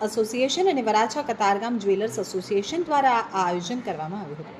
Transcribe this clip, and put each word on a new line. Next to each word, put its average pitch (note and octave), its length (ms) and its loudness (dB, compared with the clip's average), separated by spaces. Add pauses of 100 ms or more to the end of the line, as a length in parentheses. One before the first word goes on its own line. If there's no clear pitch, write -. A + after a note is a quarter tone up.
એસોસિએશન B3 680 2
અને C#4 120 2
વરાછા A3 400 2
કતારગામ A3 560 0
જ્વેલર્સ G3+ 420 0
એસોસિએશન G3+ 640 -2
દ્વારા C#4+ 300 4
આ F#3+ 360 2
આયોજન F3+ 320 -2
કરવામાં F3+ 420 -6
આવ્યું D3 140 -10
હતું. D3+ 240 -14